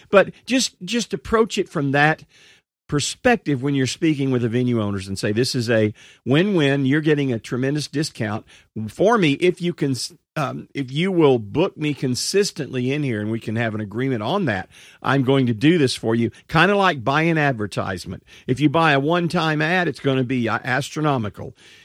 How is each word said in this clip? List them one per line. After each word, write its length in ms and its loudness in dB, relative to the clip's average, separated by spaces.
But 220 4
just, 380 -2
just 320 -6
approach 420 0
it 120 -2
from 240 -2
that 320 2
perspective 720 0
when 120 0
you're 120 2
speaking 440 0
with 120 2
the 60 0
venue 340 0
owners 260 -4
and 100 -6
say, 140 -2
"This 220 0
is 160 -2
a 240 2
win-win. 600 2
You're 140 2
getting 320 0
a 60 -2
tremendous 500 -4
discount 560 -6
for 300 2
me 140 4
if 280 0
you 140 -2
can, 220 -2
um, 360 -6
if 200 -8
you 180 -2
will 300 6
book 360 -2
me 180 -2
consistently 960 -2
in 100 -2
here 180 -2
and 100 -4
we 100 -4
can 160 -6
have 180 -2
an 60 -6
agreement 420 -4
on 220 -2
that, 240 -2
I'm 220 0
going 220 2
to 80 0
do 240 4
this 180 2
for 180 -2
you." 160 0
Kinda 300 4
like 260 2
buying 360 0
advertisement. 840 -4
If 140 -2
you 80 4
buy 240 4
a 80 4
one-time 640 0
ad, 260 0
it's 100 -6
gonna 240 0
be, 260 -2
uh, 140 -2
astronomical. 920 -4